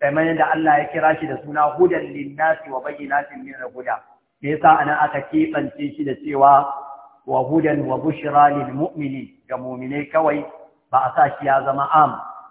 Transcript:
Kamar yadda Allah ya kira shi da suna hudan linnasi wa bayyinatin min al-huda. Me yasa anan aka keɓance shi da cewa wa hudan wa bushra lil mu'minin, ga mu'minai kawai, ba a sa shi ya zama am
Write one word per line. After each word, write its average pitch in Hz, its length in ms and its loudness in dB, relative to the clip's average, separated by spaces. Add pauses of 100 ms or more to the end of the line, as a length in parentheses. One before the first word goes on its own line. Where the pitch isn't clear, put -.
Kamar 143 240 0
yadda 156 280 0
Allah 156 260 2
ya 143 140 -2
kira 156 260 2
shi 160 80 -8
da 131 160 -6
suna 147 340 -2
hudan 170 360 0
linnasi 143 560 -4
wa 131 120 -8
bayyinatin 143 640 -6
min 135 120 -18
al-huda. 123 460 -8 (400)
Me 139 100 -6
yasa 156 300 6
anan 147 200 0
aka 147 200 0 (100)
keɓance 151 640 -2
shi 156 80 -6
da 135 100 -4 (120)
cewa 139 400 6 (600)
wa 131 140 -2 (100)
hudan 151 380 0
wa 131 100 -2
bushra 147 520 2
lil 143 240 -4
mu'minin, 135 560 -6 (180)
ga 131 100 -8
mu'minai 127 540 -8
kawai, 151 320 2 (480)
ba 131 80 2
a 127 160 -2
sa - 240 2
shi 143 60 -6
ya 135 180 2
zama 139 300 -2
am 143 260 4 (320)